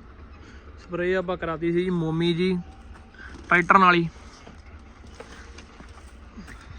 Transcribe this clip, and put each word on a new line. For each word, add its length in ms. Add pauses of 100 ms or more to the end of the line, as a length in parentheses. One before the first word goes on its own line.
(840)
ਸਪਰੇਅ 340
ਆਪਾਂ 200
ਕਰਾਤੀ 340
ਸੀ 120
ਜੀ 80
ਮੋਮੀ 420
ਜੀ 240 (920)
ਟਰੈਕਟਰ 280
ਨਾਲ 180
ਹੀ। 120 (2750)